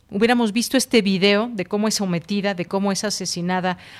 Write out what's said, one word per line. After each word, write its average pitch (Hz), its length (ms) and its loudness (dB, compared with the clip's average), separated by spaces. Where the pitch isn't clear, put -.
hubiéramos 233 420 2
visto 233 260 0
este 240 240 4
video 202 520 2
de 185 120 -4
cómo 208 220 -2
es 208 80 -2
sometida, 196 580 -2
de 175 120 -4
cómo 196 260 -2
es 190 120 -4
asesinada 180 760 -2